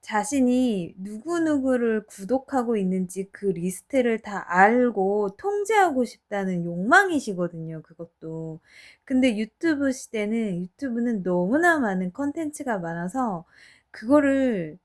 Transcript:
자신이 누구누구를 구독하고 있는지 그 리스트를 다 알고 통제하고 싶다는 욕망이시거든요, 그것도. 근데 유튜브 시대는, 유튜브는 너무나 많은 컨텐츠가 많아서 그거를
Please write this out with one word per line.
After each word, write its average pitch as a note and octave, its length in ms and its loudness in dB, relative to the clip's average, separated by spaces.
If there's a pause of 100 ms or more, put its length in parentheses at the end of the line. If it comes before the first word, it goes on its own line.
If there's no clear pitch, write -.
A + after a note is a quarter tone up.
자신이 B3 960 0
누구누구를 B3 1080 0
구독하고 A#3+ 720 -2
있는지 F#3+ 560 -2
그 - 140 -6
리스트를 G3+ 720 0
다 G3+ 280 -8
알고 G3+ 880 4
통제하고 G4+ 680 2
싶다는 F#3+ 600 -4
욕망이시거든요, F3 1160 0
그것도. D#3+ 760 -12 (440)
근데 B3+ 320 2
유튜브 C#4 560 -2
시대는, G#3+ 680 -4
유튜브는 A#3 640 -4
너무나 A3+ 540 2
많은 F#3+ 340 -2
컨텐츠가 C#4+ 640 -4
많아서 F3 680 -4 (460)
그거를 B3+ 960 2